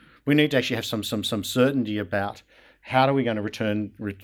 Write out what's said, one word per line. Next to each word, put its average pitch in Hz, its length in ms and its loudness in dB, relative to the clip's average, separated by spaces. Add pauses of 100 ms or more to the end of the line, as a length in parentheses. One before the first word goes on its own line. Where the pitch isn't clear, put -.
(280)
we 147 80 4
need 151 160 4
to 139 60 2
actually 123 180 0
have 110 100 -4
some, 107 180 -4
some, 107 200 -4
some 104 200 -4
certainty 123 540 2
about 101 460 -4 (400)
how 131 240 2
are 139 60 2
we 135 100 2
gonna 110 200 -2
return, 104 560 -2
re-, 101 240 -8